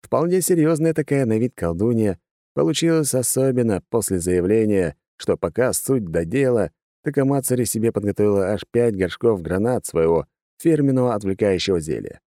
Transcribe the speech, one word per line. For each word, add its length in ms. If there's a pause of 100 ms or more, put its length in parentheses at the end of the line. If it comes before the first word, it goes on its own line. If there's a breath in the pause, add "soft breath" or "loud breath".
Вполне 400
серьёзная 520
такая 320
на 120
вид 180
колдунья 640 (340)
получилась, 600
особенно 760
после 300
заявления, 760 (220)
что 180
пока 380
суть 320
до 200
дела, 460 (320)
Такамацари 640
себе 260
подготовила 560
аж 220
пять 260
горшков 460
гранат 440
своего 420 (320)
фирменного 540
отвлекающего 680
зелья. 400 (140)